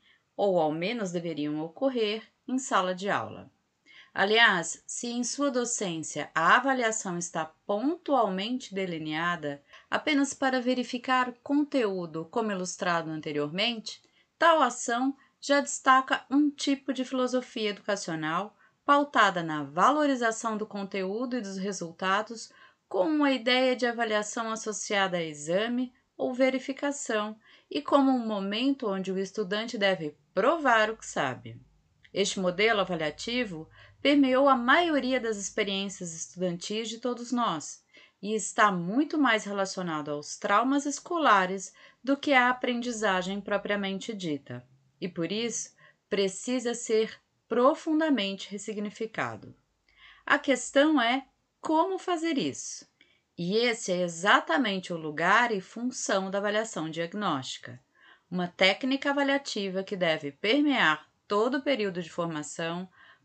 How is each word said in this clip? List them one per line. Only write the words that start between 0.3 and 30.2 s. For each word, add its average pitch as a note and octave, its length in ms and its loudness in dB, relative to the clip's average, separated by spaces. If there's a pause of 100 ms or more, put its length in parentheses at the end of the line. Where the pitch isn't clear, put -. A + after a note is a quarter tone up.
ou F#3+ 220 2
ao D#3 120 2
menos F#3 400 -4
deveriam D#3 500 -4
ocorrer, A3 640 -2 (240)
em B3+ 120 -2
sala F#3 340 0
de F#3 160 -6
aula. G#2+ 420 -4 (640)
Aliás, G3+ 720 4
se - 220 -10
em A#3+ 160 -2
sua C#4 260 -2
docência F#3+ 840 -4
a E3+ 220 6
avaliação A#3+ 600 0
está F3 280 -6 (200)
pontualmente A#3 1080 0
delineada, D#3+ 880 -4 (260)
apenas C#4 420 2
para C4 300 0
verificar B3+ 680 0
o B3 120 -10
conteúdo, G3 840 -2
como A3 260 -2
ilustrado F3+ 580 -2
anteriormente, D#3 880 -4 (380)
tal D#4+ 240 6
ação B3 540 0 (260)
já C#4+ 180 2
destaca C4+ 680 2
um C#4+ 220 4
tipo C#4 420 -2
de B3+ 100 -2
filosofia B3 680 -2
educacional F3+ 840 -4 (340)
pautada A#3+ 540 4
na D#3 180 -4
valorização A3+ 960 2
do G#3+ 80 -6
conteúdo G3+ 720 -4
e A#3 40 -4
dos G3 160 -8
resultados, F#3+ 960 -4 (360)
com - 200 2
uma D4 240 4
ideia B3+ 440 2
de B3 100 -2
avaliação A3+ 680 -2
associada G3+ 680 -2
a E3+ 60 -2
exame F#3+ 720 -2 (240)
ou C4 160 -2
verificação C4 1040 -2 (300)
e C#4+ 140 -6
como C#4 260 6
um B3+ 160 2
momento A3 640 -2
onde F#3+ 220 -2
o F#3 80 -2
estudante G#3 580 -4
deve F#3+ 400 0 (160)